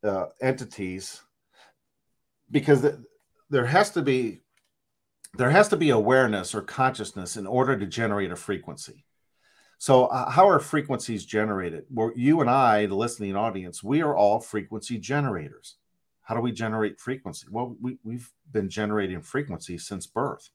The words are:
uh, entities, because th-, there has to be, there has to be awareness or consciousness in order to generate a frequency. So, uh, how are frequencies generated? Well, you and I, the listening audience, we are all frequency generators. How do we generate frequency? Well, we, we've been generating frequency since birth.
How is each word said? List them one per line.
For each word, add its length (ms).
uh, 220
entities, 800
because 300
th-, 140
there 160
has 260
to 100
be, 400
there 120
has 200
to 80
be 120
awareness 640
or 80
consciousness 760
in 100
order 300
to 80
generate 460
a 40
frequency. 680
So, 300
uh, 220
how 200
are 100
frequencies 680
generated? 640
Well, 240
you 280
and 80
I, 380
the 80
listening 420
audience, 440
we 200
are 160
all 240
frequency 560
generators. 800
How 120
do 60
we 100
generate 480
frequency? 500
Well, 300
we, 240
we've 260
been 160
generating 540
frequency 560
since 280
birth. 500